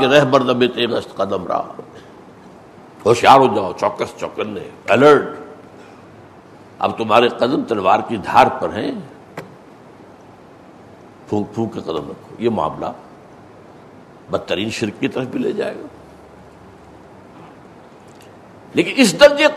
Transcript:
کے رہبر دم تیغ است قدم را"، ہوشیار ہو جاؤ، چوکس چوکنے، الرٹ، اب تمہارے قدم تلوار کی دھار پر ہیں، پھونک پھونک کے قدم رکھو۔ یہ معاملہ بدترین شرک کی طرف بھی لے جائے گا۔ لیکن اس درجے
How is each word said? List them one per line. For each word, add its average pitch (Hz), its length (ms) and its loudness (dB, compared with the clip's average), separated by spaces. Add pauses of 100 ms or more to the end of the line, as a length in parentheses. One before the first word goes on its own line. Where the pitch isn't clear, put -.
کے 135 60 2
رہبر 135 340 4
دم 123 260 2
تیغ 113 300 -2
است - 200 -8
قدم 95 300 -4
را"، - 160 -4 (1400)
ہوشیار 120 360 6
ہو 131 60 6
جاؤ، 101 340 -4
چوکس - 400 -4
چوکنے، 101 480 -8 (200)
الرٹ، 131 500 6 (1400)
اب 98 200 -4
تمہارے 113 300 2
قدم 123 360 -2
تلوار 104 340 0 (100)
کی 117 80 -4
دھار 113 300 4
پر 90 220 -2
ہیں، 101 240 -6 (2250)
پھونک 104 260 -4
پھونک 113 200 -6
کے 110 60 -10
قدم 78 300 -8
رکھو۔ - 280 -20
یہ 117 120 -2
معاملہ 76 360 -4 (1400)
بدترین 92 400 -4
شرک 104 300 -8
کی - 80 -2
طرف 131 180 -6
بھی - 120 -8
لے - 140 -4
جائے - 220 -6
گا۔ - 120 -16 (3000)
لیکن - 220 -2
اس 202 240 2
درجے 285 260 6 (100)